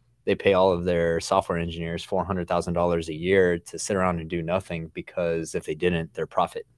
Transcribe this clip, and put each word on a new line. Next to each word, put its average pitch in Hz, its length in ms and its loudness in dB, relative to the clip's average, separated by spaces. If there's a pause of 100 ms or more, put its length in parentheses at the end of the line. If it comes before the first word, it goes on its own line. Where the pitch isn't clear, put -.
(260)
they 98 100 4
pay 101 180 4
all 95 180 6
of 87 120 0
their 85 380 2
software 95 360 0
engineers 85 460 -4
four 90 220 -2
hundred 90 240 -2
thousand 87 240 0
dollars 85 360 0
a 78 40 -6
year 87 440 4
to - 220 -10
sit - 160 -2
around 90 240 0
and 80 100 -10
do 85 140 -2
nothing, 82 500 -4
because 85 640 -4
if 85 100 -4
they 78 100 -4
didn't, 85 380 0
their 82 140 -4
profit, - 400 -2 (100)